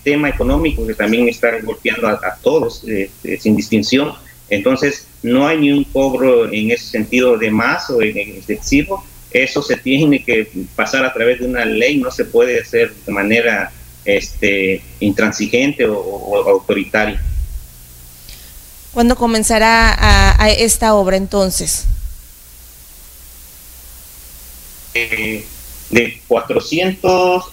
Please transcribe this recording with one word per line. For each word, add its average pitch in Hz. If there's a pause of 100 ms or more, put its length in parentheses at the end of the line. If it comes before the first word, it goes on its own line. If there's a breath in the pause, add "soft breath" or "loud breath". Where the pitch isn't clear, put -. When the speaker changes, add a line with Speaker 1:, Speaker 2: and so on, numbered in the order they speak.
Speaker 1:
tema 147
económico 131
que 110
también 113
está 113 (100)
golpeando 110
a, 104
a 92
todos, 127
eh, 98 (140)
eh, -
sin 107
distinción. 113 (360 loud breath)
Entonces, 127 (160)
no 127
hay 160
ni 143
un 143
cobro 127
en 107
ese 120
sentido 120
de 107
más 117
o 120
en, 107
en 104
excesivo. 139 (240)
Eso 131
se 127
tiene 139
que 110 (260)
pasar 131
a 127
través 120
de 123
una 120
ley, 120
no 127
se -
puede 120
hacer 117 (120)
de 101
manera, 104 (340)
este, 98 (200)
intransigente 110
o, 107
o, 98
o 98
autoritaria. 101 (1700 loud breath)
Speaker 2:
¿Cuándo 240
comenzará 226
a, 196
a 214
esta 220
obra 190
entonces? 190 (3000)
Speaker 1:
Eh, 110 (440)
de 117
cuatrocientos 180